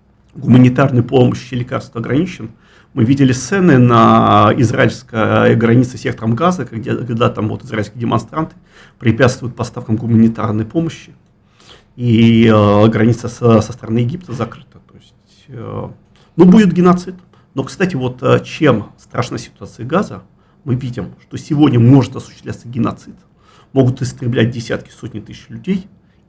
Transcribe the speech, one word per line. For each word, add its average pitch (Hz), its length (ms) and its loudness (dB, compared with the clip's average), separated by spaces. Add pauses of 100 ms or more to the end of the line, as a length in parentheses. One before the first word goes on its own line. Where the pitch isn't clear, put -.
(340)
гуманитарной 127 680 4
помощи 123 520 0
и 123 40 -6
лекарств 123 380 -8
ограничен. 123 540 -6 (440)
Мы 127 100 0
видели 135 280 4
сцены 170 460 2
на 113 800 4
израильской 113 1000 0
границе 117 420 0
с - 40 -14
сектором 117 340 -4
Газа, 175 340 -2
где, 113 240 -8
когда 113 360 -2
там 107 180 -6
вот 113 160 -10
израильские 110 360 -8
демонстранты 143 540 -6 (460)
препятствуют 123 560 0
поставкам - 400 -6
гуманитарной 110 680 0
помощи, 165 480 -8 (840)
и, 117 500 4
э, 104 420 4
граница 113 400 0
со, 113 320 2
со - 120 -4
стороны 113 260 -6
Египта 123 340 -6
закрыта. - 460 -12 (100)
То - 60 -20
есть, - 200 -20 (340)
э, 107 400 -12 (480)
ну, 175 80 6
будет 196 280 6
геноцид. 180 440 0 (380)
Но, 127 100 -6
кстати, 185 320 -6
вот, 127 260 -6
э, 123 220 2
чем 120 540 -2
страшна - 400 -8
ситуация - 460 -16
Газа, 135 380 -6 (420)
мы 127 100 -4
видим, 120 400 -8 (120)
что 131 120 -16
сегодня 143 420 2
может 123 360 4
осуществляться - 520 -16
геноцид, 113 460 -8 (580)
могут 123 300 0
истреблять 123 480 -2
десятки, - 400 -10
сотни 107 300 -16
тысяч - 280 -20
людей, 180 380 -8 (420)